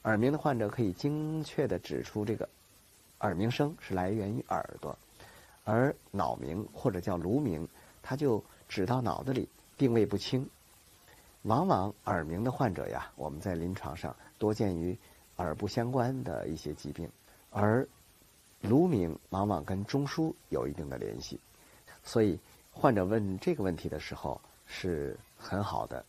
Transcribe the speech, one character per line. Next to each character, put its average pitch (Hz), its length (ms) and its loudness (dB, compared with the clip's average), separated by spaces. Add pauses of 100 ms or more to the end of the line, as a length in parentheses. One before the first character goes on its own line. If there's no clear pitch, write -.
耳 110 160 2
鸣 120 120 4
的 151 80 2
患 143 220 2
者 104 80 0
可 117 160 0
以 95 80 2
精 151 500 -2
确 147 240 -2
地 92 140 0
指 65 240 -4
出 104 220 -4
这 110 100 -2
个 - 140 -6 (720)
耳 101 140 0
鸣 101 160 2
声 147 300 0
是 - 140 -8
来 92 180 0
源 107 240 -2
于 - 140 -6
耳 - 320 -4
朵， - 160 -8 (640)
而 120 320 2 (160)
脑 73 240 0
鸣 80 380 -6
或 - 160 0
者 92 100 0
叫 92 160 -2
颅 90 240 0
鸣， 85 280 -2 (340)
它 - 140 -6
就 139 280 0 (240)
指 113 180 0
到 127 160 2
脑 101 220 -2
子 135 80 -4
里， 123 160 0 (300)
定 123 160 6
位 110 120 8
不 98 120 -2
清。 127 300 -2 (960)
往 123 240 2
往 101 260 2 (120)
耳 90 180 0
鸣 85 200 -4
的 123 80 0
患 120 220 0
者 57 160 -4
呀， 65 260 -6
我 73 140 -6
们 73 100 -8
在 90 160 -4
临 87 180 -2
床 71 220 -8
上 71 200 -8 (220)
多 107 160 2
见 104 220 0
于 87 220 -2 (400)
耳 87 180 -2
部 104 120 -4
相 120 240 -2
关 131 320 0
的 58 240 -4
一 80 80 -4
些 76 180 -6
疾 71 180 -10
病， 80 180 -8 (400)
而 110 380 4 (720)
颅 143 260 6
鸣 92 300 2 (120)
往 95 180 2
往 85 160 2
跟 95 220 -2
中 139 200 0
枢 160 280 -2 (160)
有 65 180 0
一 73 60 -4
定 73 160 -6
的 65 80 -6
联 53 240 -6
系， - 180 -12 (640)
所 113 200 4
以 92 160 4 (320)
患 135 220 6
者 95 120 4
问 98 340 0
这 180 160 0
个 104 80 -2
问 92 120 2
题 - 120 -8
的 76 120 -4
时 - 160 -10
候 - 260 -6 (240)
是 73 520 -4 (200)
很 98 260 -2
好 55 220 -2
的 62 240 -8